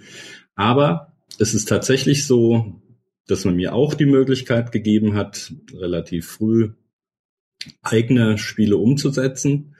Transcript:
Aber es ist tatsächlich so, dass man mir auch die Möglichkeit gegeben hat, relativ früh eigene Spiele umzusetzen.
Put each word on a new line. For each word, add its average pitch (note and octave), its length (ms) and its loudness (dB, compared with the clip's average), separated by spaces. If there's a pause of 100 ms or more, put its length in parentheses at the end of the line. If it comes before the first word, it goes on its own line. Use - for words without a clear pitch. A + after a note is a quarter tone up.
(560)
Aber C#3 580 0 (260)
es G#2+ 160 0
ist G#2 120 -4
tatsächlich C3 600 0
so, A#2 520 2 (460)
dass - 180 -2
man F2 120 0
mir F2+ 180 -2
auch D3 220 0
die D3+ 100 0
Möglichkeit C3 640 0
gegeben G#2+ 440 0
hat, - 360 -8 (220)
relativ F2 540 -6
früh A2 460 0 (1080)
eigene A2+ 560 2
Spiele G2+ 400 0
umzusetzen. C3+ 1040 -2